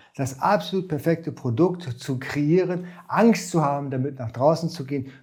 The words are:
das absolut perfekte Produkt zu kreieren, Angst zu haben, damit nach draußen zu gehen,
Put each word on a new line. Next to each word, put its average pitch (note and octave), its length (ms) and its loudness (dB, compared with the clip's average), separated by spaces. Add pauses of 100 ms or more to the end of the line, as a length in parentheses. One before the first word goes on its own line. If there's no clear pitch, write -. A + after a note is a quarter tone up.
(160)
das - 240 -4
absolut F#3+ 460 0
perfekte D#3+ 460 -2
Produkt C3 500 0
zu B2+ 380 -6
kreieren, F3 640 0 (240)
Angst G#3 420 4
zu D#3+ 140 2
haben, C#3+ 260 -2
damit C3 300 -2
nach A#2 100 -6
draußen D#3 380 2
zu C#3 160 -8
gehen, C3+ 240 -6 (140)